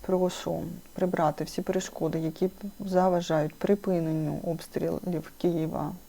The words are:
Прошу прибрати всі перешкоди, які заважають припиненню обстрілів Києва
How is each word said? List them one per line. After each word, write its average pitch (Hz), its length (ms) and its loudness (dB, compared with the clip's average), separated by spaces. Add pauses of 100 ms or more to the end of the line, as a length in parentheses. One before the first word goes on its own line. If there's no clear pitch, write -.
Прошу 180 560 0 (300)
прибрати 180 520 2
всі - 180 -4
перешкоди, 165 560 -2
які 160 320 0 (300)
заважають 175 720 2
припиненню 160 880 2
обстрілів 165 960 -4
Києва 160 540 0 (160)